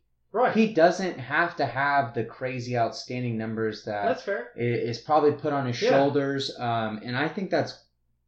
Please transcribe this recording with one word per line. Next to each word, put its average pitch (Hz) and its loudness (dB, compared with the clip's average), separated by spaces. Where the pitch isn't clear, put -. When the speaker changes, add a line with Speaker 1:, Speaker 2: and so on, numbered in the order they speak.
Speaker 1:
Right. 226 2
Speaker 2:
He 220 4
doesn't 175 4
have 147 -2
to 147 0
have 139 0
the 117 -2
crazy 123 -6
outstanding 117 -2
numbers 110 -4
that 104 -4
Speaker 1:
That's - 0
fair. 208 -6
Speaker 2:
i-, - -10
is 120 -2
probably 151 4
put 147 -4
on 135 0
his 120 -4
Speaker 1:
Yeah. 226 2
Speaker 2:
shoulders, 139 2
um, 113 -2
and 123 -4
I 147 0
think 180 -6
that's - -2